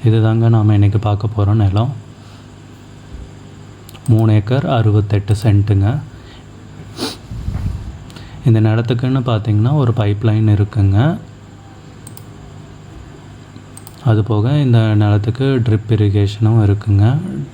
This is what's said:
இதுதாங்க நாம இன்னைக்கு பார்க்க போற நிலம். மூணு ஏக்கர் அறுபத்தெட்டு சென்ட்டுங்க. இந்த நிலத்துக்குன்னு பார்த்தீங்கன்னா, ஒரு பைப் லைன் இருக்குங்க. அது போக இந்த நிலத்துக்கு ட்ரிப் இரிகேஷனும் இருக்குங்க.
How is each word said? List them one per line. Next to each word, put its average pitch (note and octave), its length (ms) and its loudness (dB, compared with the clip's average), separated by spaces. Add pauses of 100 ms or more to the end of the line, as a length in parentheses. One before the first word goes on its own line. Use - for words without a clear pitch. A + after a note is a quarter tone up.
இதுதாங்க A2+ 440 2
நாம G#2+ 240 4
இன்னைக்கு G2+ 260 2
பார்க்க G#2 280 -2
போற G#2 280 0
நிலம். G#2+ 340 0 (2250)
மூணு A2 240 4
ஏக்கர் A2 340 0
அறுபத்தெட்டு G#2+ 760 0
சென்ட்டுங்க. G2+ 560 2 (2500)
இந்த A2 160 4
நிலத்துக்குன்னு A#2+ 600 0
பார்த்தீங்கன்னா, A2 540 0
ஒரு B2+ 220 2
பைப் G#2 260 0
லைன் A2 260 2
இருக்குங்க. G#2 680 2 (3000)
அது A2 200 2
போக A2+ 340 0
இந்த A#2 360 2
நிலத்துக்கு A2 760 2
ட்ரிப் A2 240 0
இரிகேஷனும் G#2 720 2
இருக்குங்க. G2+ 520 2 (380)